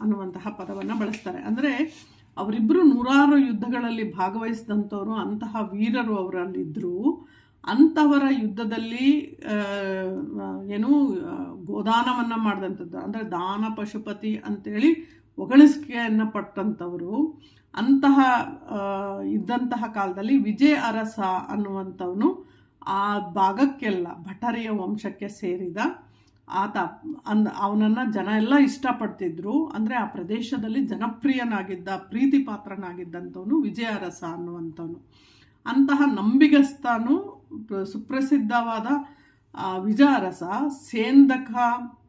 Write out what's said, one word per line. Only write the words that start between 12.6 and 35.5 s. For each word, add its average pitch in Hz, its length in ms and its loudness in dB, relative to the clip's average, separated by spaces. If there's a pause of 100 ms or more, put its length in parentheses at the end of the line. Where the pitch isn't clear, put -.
ಅಂದ್ರೆ 208 320 -8
ದಾನ 202 440 -4
ಪಶುಪತಿ 214 720 -6
ಅಂತೇಳಿ 208 460 0 (440)
ಹೊಗಳಿಕೆಯನ್ನ 240 920 6
ಪಟ್ಟಂಥವ್ರು. 196 1120 -4 (320)
ಅಂತಹ, 269 460 6 (520)
ಆ, 196 480 -6
ಇದ್ದಂತಹ 220 640 -2
ಕಾಲದಲ್ಲಿ 202 520 0
ವಿಜಯ 254 360 4
ಅರಸ 220 460 -4 (280)
ಅನ್ನುವಂಥವನು 196 1040 -4 (360)
ಆ 202 320 -2
ಭಾಗಕ್ಕೆಲ್ಲ 196 960 0
ಭಟರಿಯ 220 560 -6
ವಂಶಕ್ಕೆ 202 580 -6
ಸೇರಿದ 180 480 -8 (760)
ಆತ, 202 240 -2 (500)
ಅಂದ್-, 214 300 2
ಅವನನ್ನ 214 420 2 (140)
ಜನ 196 240 -4
ಎಲ್ಲ 233 200 2
ಇಷ್ಟಪಡ್ತಿದ್ರು. 220 1120 0
ಅಂದ್ರೆ 220 280 -4
ಆ 220 120 -2
ಪ್ರದೇಶದಲ್ಲಿ 220 800 -4
ಜನಪ್ರಿಯನಾಗಿದ್ದ, 208 1040 -4
ಪ್ರೀತಿ 233 500 2
ಪಾತ್ರನಾಗಿದ್ದಂಥವನು 185 1200 -4
ವಿಜಯ 220 240 -2
ಅರಸ 185 400 -6 (100)
ಅನ್ನುವಂಥವನು. 170 720 -10 (580)